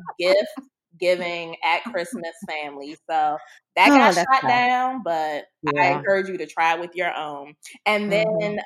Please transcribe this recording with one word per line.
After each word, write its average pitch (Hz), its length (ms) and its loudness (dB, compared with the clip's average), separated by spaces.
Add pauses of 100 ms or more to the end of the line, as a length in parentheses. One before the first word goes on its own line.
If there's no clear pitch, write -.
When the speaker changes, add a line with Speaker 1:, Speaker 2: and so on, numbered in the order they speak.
Speaker 1:
<laughs> - 120 -12
Speaker 2:
gift 190 320 2 (480)
giving 175 640 -2
at 165 220 0
Christmas 170 480 -6 (160)
family. 147 480 -10 (120)
So 156 280 0 (380)
that - 160 8
Speaker 1:
Oh, 285 60 10
Speaker 2:
got 214 180 6
Speaker 1:
that's - 40 2 (100)
Speaker 2:
shot 262 120 4
Speaker 1:
tough. 139 80 -2
Speaker 2:
down, 247 540 0
but 156 420 -4 (200)
I - 120 -2
Speaker 1:
Yeah. 147 140 4
Speaker 2:
encourage 190 360 0
you 185 100 -8
to 156 100 -6
try 165 260 0
it 165 80 -4
with 175 140 -10
your 175 200 -4
own. 147 400 -10 (300)
And 208 260 0
Speaker 1:
Mm-hmm. 214 300 0
Speaker 2:
then, 208 240 -4